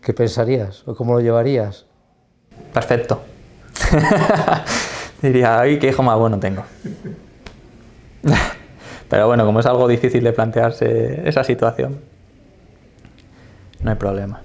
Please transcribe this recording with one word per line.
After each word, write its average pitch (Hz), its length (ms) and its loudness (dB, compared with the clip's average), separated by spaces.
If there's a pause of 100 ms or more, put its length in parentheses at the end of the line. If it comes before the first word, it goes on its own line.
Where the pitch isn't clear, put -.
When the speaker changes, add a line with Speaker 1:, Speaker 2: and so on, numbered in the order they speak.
Speaker 1:
¿qué - 120 -4
pensarías 113 720 -2
o 117 80 -10
cómo 120 180 -2
lo 120 80 2
llevarías? 117 640 -2 (880)
Speaker 2:
Perfecto. - 480 -2 (720)
<laughs> - 1300 -2
Diría, 123 400 4
"Ay, 143 180 2
qué 135 100 2
hijo 131 140 0
más 117 140 4
bueno 110 220 2
tengo". 98 240 -6 (1600)
<laughs> - 840 -4
Pero 104 180 4
bueno, 120 180 4
como 107 140 4
es 117 60 2
algo 123 220 4
difícil 123 360 2
de 117 100 2
plantearse 117 920 0
esa 147 160 0
situación, 127 560 -2 (1800)
no 113 100 -2
hay 107 60 -2
problema. 98 480 -6